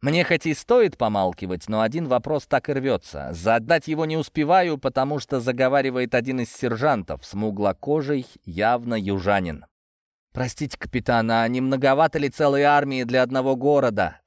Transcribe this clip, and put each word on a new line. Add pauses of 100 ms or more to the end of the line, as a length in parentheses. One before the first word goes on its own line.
Мне
хоть
и
стоит
помалкивать,
но
один
вопрос
так
и
рвется.
Задать
его
не
успеваю,
потому
что
заговаривает
один
из
сержантов,
смуглокожий, (200)
явно
южанин. (640)
«Простите,
капитан,
а
не
многовато
ли
целой
армии
для
одного
города?» —